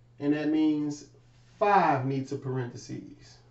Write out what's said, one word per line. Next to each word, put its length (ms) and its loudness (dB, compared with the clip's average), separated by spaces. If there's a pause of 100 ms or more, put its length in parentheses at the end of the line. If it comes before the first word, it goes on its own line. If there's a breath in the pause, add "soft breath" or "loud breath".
(200)
And 140 0
that 140 -2
means 600 0 (520)
five 460 4
needs 260 -4
a 60 -4
parentheses. 1000 -8 (140)